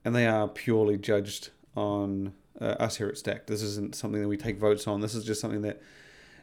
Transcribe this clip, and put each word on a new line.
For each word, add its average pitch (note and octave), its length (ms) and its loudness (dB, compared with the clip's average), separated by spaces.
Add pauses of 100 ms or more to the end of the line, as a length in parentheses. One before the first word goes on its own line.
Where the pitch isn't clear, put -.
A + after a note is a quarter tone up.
and A#2+ 120 0
they A#2+ 120 4
are G#2+ 200 4
purely G#2+ 500 4
judged G2+ 520 -2 (260)
on, G2+ 580 -2 (260)
uh, A2 200 -2
us A2+ 180 0
here G#2 100 -2
at G#2+ 100 -4
Stack. - 300 -4
This G#2+ 140 -2
isn't G#2 340 -4
something G#2 260 -2
that G#2 60 0
we G#2 100 0
take G2+ 200 -4
votes G#2 300 4
on. G#2 140 0
This G#2+ 120 -2
is A2 120 -6
just G#2+ 160 -2
something G#2+ 200 -2
that G#2 200 -4 (600)